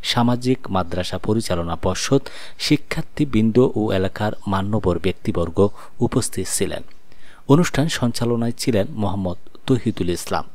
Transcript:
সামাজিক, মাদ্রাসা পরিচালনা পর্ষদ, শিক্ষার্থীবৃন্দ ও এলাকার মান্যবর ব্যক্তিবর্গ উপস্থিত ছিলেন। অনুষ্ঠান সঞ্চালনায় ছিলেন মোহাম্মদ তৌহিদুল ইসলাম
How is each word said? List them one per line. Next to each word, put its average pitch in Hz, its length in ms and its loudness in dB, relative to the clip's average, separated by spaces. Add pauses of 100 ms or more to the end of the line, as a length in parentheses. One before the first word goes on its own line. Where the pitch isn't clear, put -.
(120)
সামাজিক, 123 480 2 (160)
মাদ্রাসা 90 420 -2 (100)
পরিচালনা 87 480 0 (100)
পর্ষদ, 95 360 2 (380)
শিক্ষার্থীবৃন্দ 120 960 2 (220)
ও - 20 0 (160)
এলাকার 95 360 0 (140)
মান্যবর 98 480 0 (100)
ব্যক্তিবর্গ 87 520 -2 (420)
উপস্থিত 117 560 0
ছিলেন। 87 280 -2 (640)
অনুষ্ঠান 147 380 6 (140)
সঞ্চালনায় 120 600 0
ছিলেন 110 240 2 (160)
মোহাম্মদ 95 360 -2 (280)
তৌহিদুল 110 440 2
ইসলাম 85 460 -2